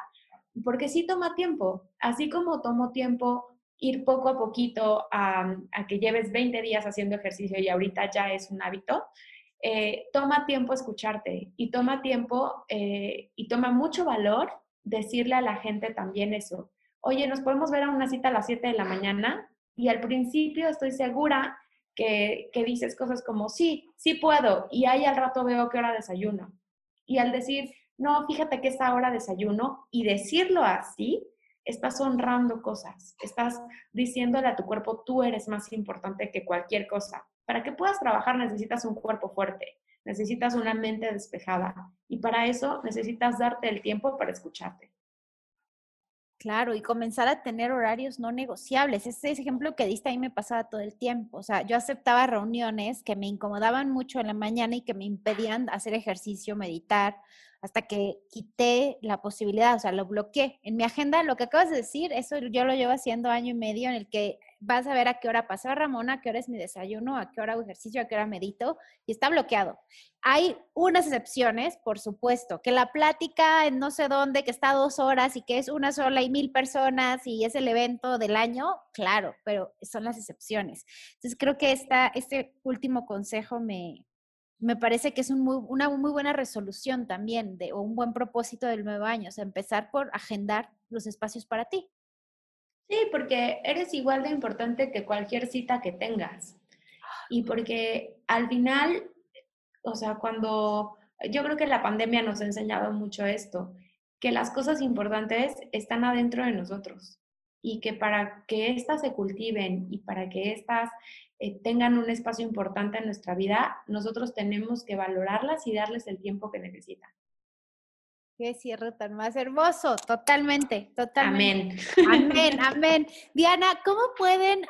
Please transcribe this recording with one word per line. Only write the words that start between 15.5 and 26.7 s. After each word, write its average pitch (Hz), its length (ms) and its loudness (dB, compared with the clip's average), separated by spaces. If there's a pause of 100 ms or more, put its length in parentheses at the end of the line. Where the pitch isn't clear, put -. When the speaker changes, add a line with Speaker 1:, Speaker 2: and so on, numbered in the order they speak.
Speaker 1:
gente 220 360 -4
también 202 400 -2
eso. 196 380 -8 (300)
"Oye, 262 260 0
¿nos 269 140 -4
podemos 277 280 0
ver 285 140 2
a 285 60 0
una 269 180 0
cita 262 220 0
a - 20 4
las 214 160 0
siete 240 200 -2
de 240 60 2
la 208 120 2
mañana?". 196 640 -2 (280)
Y 240 140 2
al 226 120 2
principio 302 640 0
estoy 277 240 -2
segura 269 640 0 (380)
que, 214 560 0
que 240 120 0
dices 240 320 -2
cosas 247 280 -4
como, 214 260 -2
"Sí, - 460 0
sí 320 200 2
puedo", 285 560 4
y 254 140 4
ahí 269 200 6
al 269 100 4
rato 262 280 2
veo 240 260 2
qué 247 80 -2
hora 233 160 2
desayuno. 202 580 -4 (540)